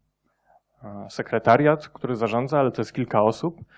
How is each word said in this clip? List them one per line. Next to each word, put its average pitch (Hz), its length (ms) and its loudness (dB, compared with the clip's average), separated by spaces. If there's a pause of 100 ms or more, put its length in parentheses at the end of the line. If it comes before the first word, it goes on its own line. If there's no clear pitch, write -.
(840)
e, 101 260 -14
sekretariat, 147 800 2
który 123 260 -6
zarządza, 117 440 -2
ale 127 120 2
to - 100 -6
jest - 120 -6
kilka 123 300 0
osób. 131 380 -2 (160)